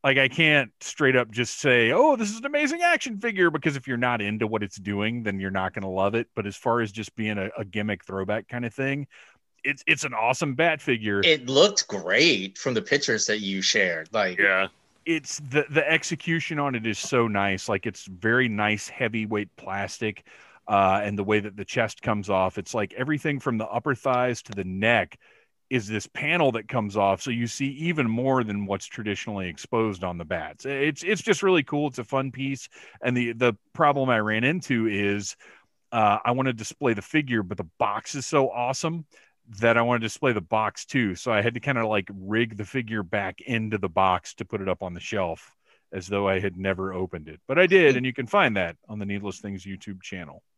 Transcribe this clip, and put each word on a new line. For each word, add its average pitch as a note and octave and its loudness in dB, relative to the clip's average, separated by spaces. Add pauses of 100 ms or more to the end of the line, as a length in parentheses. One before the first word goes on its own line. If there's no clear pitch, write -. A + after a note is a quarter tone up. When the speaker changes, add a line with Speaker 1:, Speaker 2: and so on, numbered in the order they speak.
Speaker 1:
Like, C3+ 4
I C3+ 4
can't D3+ 4 (100)
straight C3 2
up A#2 4
just A2+ -4
say, B2 6
"Oh, C4+ 6
this G#3+ -2
is A3+ -8
an A#3 -8
amazing D4 0
action D#4 0
figure," F#3+ 2
because D3+ -2
if B2+ -8
you're B2+ -2
not A#2+ 2
into G#2+ 0
what G#2+ 2
it's G2 -6
doing, G#2 -2
then G2+ -2
you're F#2+ -2
not F#2 -2
gonna G2 -6
love G2 2
it. A#2 0
But G2+ -4
as G2 -8
far A#2 2
as G#2+ -2
just G#2 -10
being G#2+ -4
a, G2 -4
a A2 -6
gimmick G#2 -4
throwback F#2+ -4
kind A#2+ -8
of A2+ -8
thing, C#3 -4 (580)
it's, C#3 -4
it's D#3 2
an B2+ -6
awesome B2+ 0
Bat D#3+ 2
figure. G#2+ 0
Speaker 2:
It C#3+ 4
looked E3 4
great G2 2
from C3+ -4
the A2 0
pictures C3 0
that G#2+ -2
you G2 -4
shared. F2+ 0
Like, F#2+ -2
Speaker 3:
Yeah. F#2+ 2 (380)
Speaker 1:
It's D#3+ -4 (120)
the, C#3+ 2
the C#3+ 2
execution D#3+ 0
on C#3+ -2
it A2+ -4
is A2 -2
so A#2+ 2
nice. G2 0
Like, G#2 -2
it's - -8
very A2+ 0
nice, G#2+ -2
heavyweight A2 -4
plastic, G2 -8 (420)
uh, G2 4
and G2+ -4
the G2+ -2
way G#2+ 2
that G2+ -4
the G2+ -10
chest - -2
comes G#2 -2
off, F#2+ 0
it's F#2+ -10
like G#2 -2
everything C#3+ -4
from A#2+ -2
the A2 -4
upper A#2+ -2
thighs B2 0
to - -16
the G2 -6
neck F#2+ 2 (540)
is A#2 -2
this G#2 -6
panel D#3 2
that A2 -6
comes G#2+ -4
off. G2 2
So C3+ -6
you A#2 -2
see C3+ -4
even D3+ -2
more B2+ 2
than G2+ -4
what's G2 -4
traditionally G2+ -6
exposed G2+ -2
on F2+ -6
the E2+ -10
bats. D#2+ -8
It's, C#3 -2
it's F#3+ -2
just G#3+ 2
really F#3 4
cool. D3 -2
It's C3 -8
a A#2+ -8
fun C3+ -2
piece. C3+ -8 (320)
And B2+ 0
the, A#2+ 0
the A#2 4 (200)
problem C#3+ 4
I A#2 6
ran G#2+ 2
into B2+ 0
is, G2+ 0 (560)
uh, G#2+ 4
I B2 2
wanna C3 0
display A2+ -2
the G2+ -6
figure, B2+ 0
but F#2 -8
the E2 -8 (100)
box G#2+ -2
is C3 -8
so C#3 4
awesome C#3+ -4 (540)
that A#2 6
I A#2 4
wanna A#2+ 2
display A2+ -2
the G#2 0
box G#2+ -2
too. G#2+ -2
So - -4
I G#2 4
had A#2 0
to - -6
kinda, A#2 -2
like, G#2+ -2
rig G#2 -2
the G#2+ -6
figure A2+ -6
back F#2 -4
into A2 -4
the F#2+ -2
box F#2 2
to - -10
put G#2 -8
it F#2+ -4
up F2+ -2
on F2 -8
the E2+ -12
shelf F2+ -6 (400)
as F#2 -10
though G2+ 0
I F#2+ 2
had F2+ -4
never F#2+ -2
opened F2+ -6
it. D#2 -18
But C#3 2
I F#3 6
did, E3+ 6
and B2+ -2
you B2+ -2
can A#2+ -6
find D3+ 4
that E2+ -2 (120)
on G#2+ -10
the G2+ -6
Needless G2+ -6
Things G2 -10
YouTube F#2+ -12
channel. F2 -14 (140)